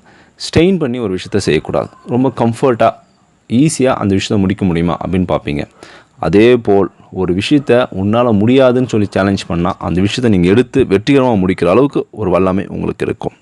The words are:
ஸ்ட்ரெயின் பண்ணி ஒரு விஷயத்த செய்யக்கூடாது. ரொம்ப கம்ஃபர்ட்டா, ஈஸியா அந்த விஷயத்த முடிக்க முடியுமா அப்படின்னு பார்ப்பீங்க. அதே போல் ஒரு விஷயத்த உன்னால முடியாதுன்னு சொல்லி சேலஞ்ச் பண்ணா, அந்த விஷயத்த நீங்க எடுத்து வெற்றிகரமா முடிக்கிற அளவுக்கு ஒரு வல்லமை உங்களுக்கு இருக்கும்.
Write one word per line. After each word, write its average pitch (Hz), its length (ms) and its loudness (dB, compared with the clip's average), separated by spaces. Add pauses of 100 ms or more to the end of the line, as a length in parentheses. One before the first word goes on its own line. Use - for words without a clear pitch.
(360)
ஸ்ட்ரெயின் 180 440 0
பண்ணி 127 200 -4
ஒரு 95 180 -4
விஷயத்த - 200 -6
செய்யக்கூடாது. 76 500 -2 (200)
ரொம்ப 127 300 0
கம்ஃபர்ட்டா, 117 540 0 (580)
ஈஸியா 131 360 0
அந்த 104 300 0
விஷயத்த 98 220 -2
முடிக்க 98 280 0
முடியுமா 85 320 0 (100)
அப்படின்னு 85 300 -2
பார்ப்பீங்க. 71 260 -6 (560)
அதே 110 380 4
போல் 101 320 0 (220)
ஒரு 90 240 -4
விஷயத்த 123 500 0 (160)
உன்னால 113 360 0
முடியாதுன்னு 123 520 2
சொல்லி 104 200 -2
சேலஞ்ச் 98 360 -2
பண்ணா, 87 340 -4
அந்த 90 220 -2
விஷயத்த 117 280 0
நீங்க 90 180 4
எடுத்து 120 360 2
வெற்றிகரமா 123 600 2
முடிக்கிற 92 220 -2
அளவுக்கு 131 440 2
ஒரு 104 200 -6
வல்லமை 92 380 0
உங்களுக்கு 85 380 -6
இருக்கும். - 260 -6 (100)